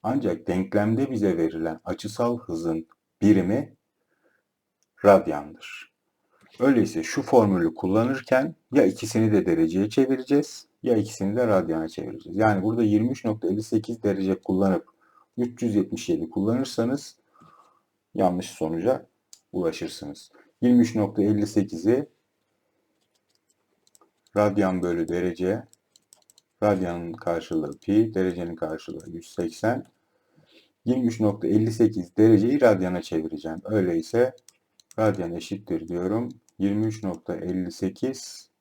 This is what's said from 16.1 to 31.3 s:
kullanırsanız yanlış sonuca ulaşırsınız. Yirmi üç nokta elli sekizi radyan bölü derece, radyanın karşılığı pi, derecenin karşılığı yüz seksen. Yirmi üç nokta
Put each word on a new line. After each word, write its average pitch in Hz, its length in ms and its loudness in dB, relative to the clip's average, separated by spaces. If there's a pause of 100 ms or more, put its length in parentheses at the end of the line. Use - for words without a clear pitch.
kullanırsanız 120 920 -4 (960)
yanlış 90 340 0
sonuca 82 600 -4 (420)
ulaşırsınız. 80 800 -8 (300)
Yirmi 123 200 6
üç 113 140 2
nokta 101 280 0
elli 104 240 2
sekizi 104 640 0 (2250)
radyan 98 440 2
bölü 85 260 -2
derece, 90 600 -2 (960)
radyanın 87 500 0
karşılığı 80 680 -6
pi, 110 340 2
derecenin 87 420 -2
karşılığı 80 540 -10
yüz - 240 -16
seksen. - 520 -4 (1000)
Yirmi 123 220 2
üç 110 120 0
nokta 104 280 2